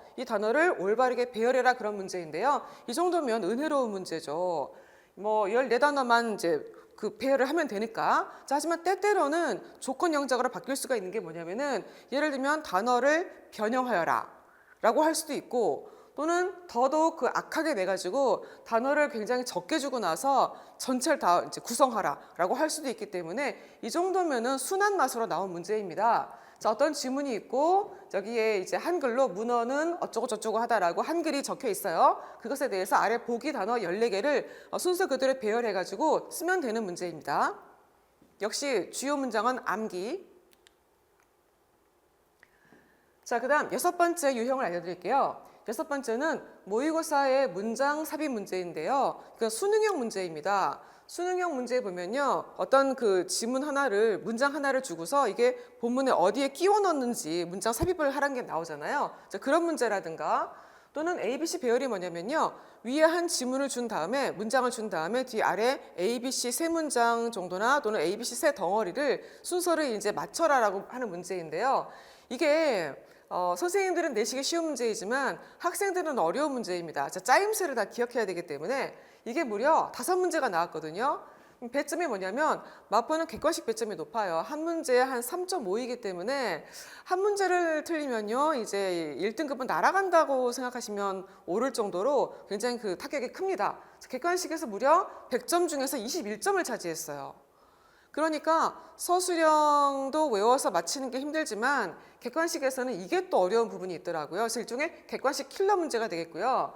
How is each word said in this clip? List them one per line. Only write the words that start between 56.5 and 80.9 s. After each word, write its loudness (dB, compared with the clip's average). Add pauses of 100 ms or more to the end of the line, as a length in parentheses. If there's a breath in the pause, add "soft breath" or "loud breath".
넣는지 0
문장 -2
삽입을 0
하라는 0
게 -4
나오잖아요. -4 (200 loud breath)
자, -6
그런 2
문제라든가, -2 (400 loud breath)
또는 -2
에이비씨 -4
배열이 2
뭐냐면요, -2 (280 loud breath)
위에 0
한 6
지문을 -2
준 -4
다음에, -2
문장을 0
준 -6
다음에 -2
뒤 -2
아래 2 (160 loud breath)
에이비씨 -2
세 -2
문장 0
정도나 0
또는 0
에이비씨 -2
세 2
덩어리를 0 (200 loud breath)
순서를 0
이제 -2
맞춰라라고 2
하는 -6
문제인데요. -2 (400 loud breath)
이게, 2 (360 loud breath)
어, 0
선생님들은 0
내시기 -2
쉬운 -2
문제이지만 -2 (180 loud breath)
학생들은 -2
어려운 2
문제입니다. -4
자, -10
짜임새를 2
다 0
기억해야 -2
되기 -4
때문에 -4 (280 loud breath)
이게 -2
무려 2
다섯 -2
문제가 2
나왔거든요. -2 (420 loud breath)